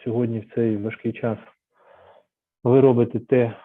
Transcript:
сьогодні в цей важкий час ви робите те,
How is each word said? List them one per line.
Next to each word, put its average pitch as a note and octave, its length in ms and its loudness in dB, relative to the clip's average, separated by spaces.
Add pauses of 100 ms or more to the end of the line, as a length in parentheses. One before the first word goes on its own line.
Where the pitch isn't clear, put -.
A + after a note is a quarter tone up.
сьогодні A#2 360 -4
в - 160 -14
цей A2+ 220 0
важкий A2 360 -8
час A2+ 240 -6 (1300)
ви B2+ 180 4
робите A#2+ 380 2
те, A#2 460 0